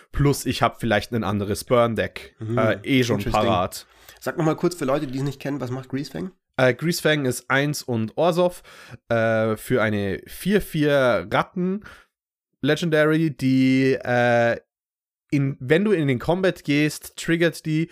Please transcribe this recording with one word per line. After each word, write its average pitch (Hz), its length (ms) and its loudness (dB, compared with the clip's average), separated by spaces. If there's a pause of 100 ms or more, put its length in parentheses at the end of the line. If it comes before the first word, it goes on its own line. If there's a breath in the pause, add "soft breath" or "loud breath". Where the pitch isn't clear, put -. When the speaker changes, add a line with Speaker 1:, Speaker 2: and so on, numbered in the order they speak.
(100)
Speaker 1:
Plus 139 340 2
ich - 160 -4
hab 117 200 0
vielleicht 104 320 0
ein 113 100 -2
anderes 101 400 -2
Burn-Deck, 117 800 0
Speaker 2:
Mhm. 113 180 -4
Speaker 1:
äh, 110 240 2
eh 127 220 2
schon 110 160 0
Speaker 2:
Interesting. 107 260 0
Speaker 1:
parat. 95 400 -2 (320 loud breath)
Speaker 2:
Sag - 180 -8
noch 160 80 0
mal 156 120 2
kurz 170 180 0
für 143 120 -4
Leute, 147 200 0
die 131 120 -6
es 135 60 -2
nicht 139 140 -6
kennen, 143 220 -8
was 123 100 -6
macht 131 180 -8
Greasefang? 156 440 -8 (240)
Speaker 1:
Äh, 127 180 2
Greasefang 151 520 -2
ist 123 220 -4
eins 139 360 0
und 113 320 -4
Orzhov, 175 480 0 (440 loud breath)
äh, 113 480 0
für 123 240 0
eine 101 460 0
vier 190 360 0
vier 131 680 2
Ratten 180 540 -2 (760 loud breath)
Legendary, 156 680 2
die, 131 640 2 (100)
äh, 120 560 2 (760)
in, 139 260 0
wenn 147 220 2
du 214 100 2
in 160 160 2
den 127 100 2
Combat 180 440 0
gehst, 147 540 -2
triggert 165 480 -2
die 156 280 -2